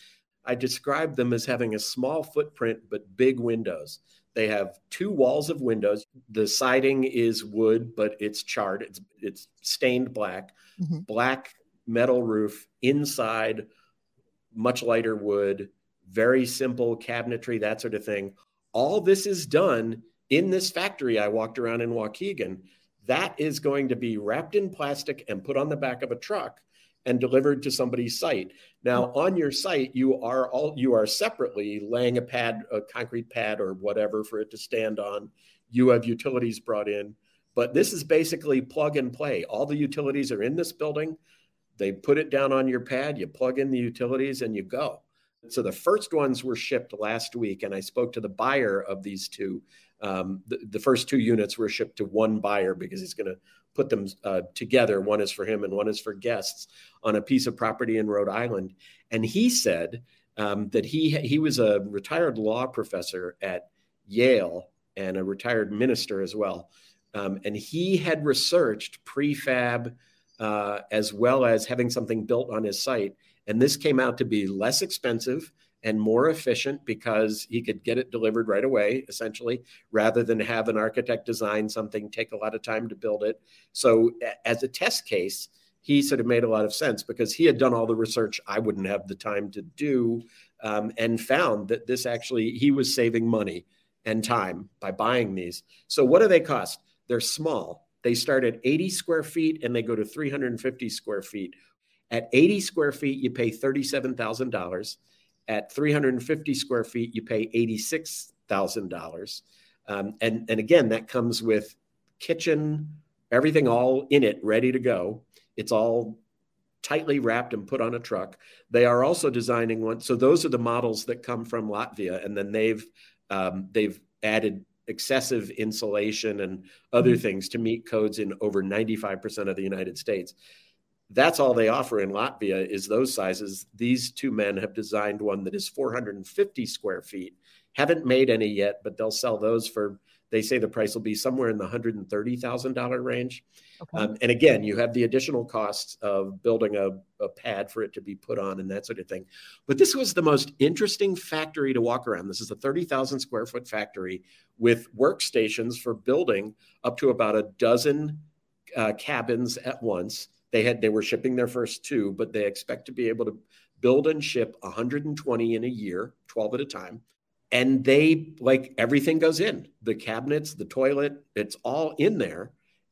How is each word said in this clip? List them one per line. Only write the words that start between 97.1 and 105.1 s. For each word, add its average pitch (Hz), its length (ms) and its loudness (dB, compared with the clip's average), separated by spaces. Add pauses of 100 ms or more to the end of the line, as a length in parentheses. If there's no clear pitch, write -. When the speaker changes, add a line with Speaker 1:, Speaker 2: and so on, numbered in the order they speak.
Speaker 1:
small. 113 680 -4 (140)
They 120 140 2
start 131 280 2
at 117 200 0
eighty 165 260 2
square 165 340 -2
feet 160 400 -2
and 120 120 -2
they 117 60 2
go 113 140 -2
to 107 100 -2
three 147 240 -6
hundred 127 300 -4
fifty 127 300 -4
square 104 320 -6
feet. 95 340 -10 (540)
At 117 240 -4
eighty 180 260 8
square 151 320 0
feet, 135 280 -4
you 127 100 0
pay 117 220 0
thirty-seven 135 640 -2
thousand 120 340 -4
dollars. 92 480 -6 (500)